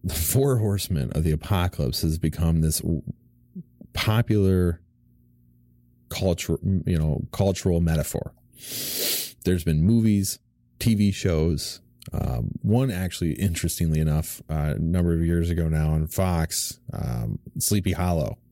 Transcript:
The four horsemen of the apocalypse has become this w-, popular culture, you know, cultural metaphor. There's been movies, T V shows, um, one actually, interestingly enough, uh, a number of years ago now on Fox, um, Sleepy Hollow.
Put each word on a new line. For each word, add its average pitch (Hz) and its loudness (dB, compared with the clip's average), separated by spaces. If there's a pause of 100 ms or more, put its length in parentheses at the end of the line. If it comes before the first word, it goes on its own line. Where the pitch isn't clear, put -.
The - -4
four 135 2
horsemen 98 0
of 78 0
the 80 2
apocalypse 87 0
has 80 0
become 80 0
this 78 0
w-, 82 -4 (880)
popular 95 2 (1300)
culture, 87 0
you 92 0
know, 78 0
cultural 95 2
metaphor. 80 -2 (1080)
There's 90 2
been 80 2
movies, 107 4 (400)
T 117 4
V 101 4
shows, 82 0 (300)
um, 58 -2 (140)
one 123 2
actually, 87 -2
interestingly 82 0
enough, 78 0
uh, 76 -2
a 52 -6
number 87 2
of 82 2
years 85 2
ago 82 0
now 78 2
on 78 0
Fox, 87 -2 (120)
um, 58 -6 (220)
Sleepy 98 0
Hollow. 87 0 (120)